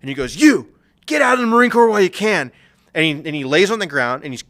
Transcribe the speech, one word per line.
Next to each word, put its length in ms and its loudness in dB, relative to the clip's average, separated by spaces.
and 80 -14
he 60 -8
goes, 220 -8
You, 320 4
get 160 -2
out 120 2
of 60 0
the 60 0
Marine 240 4
Corps 180 4
while 120 0
you 100 4
can. 420 -4
And 100 0
he, 60 2
and 240 -8
he 100 -6
lays 260 2
on 80 -4
the 80 -6
ground, 380 -4
and 80 -10
he's 180 -12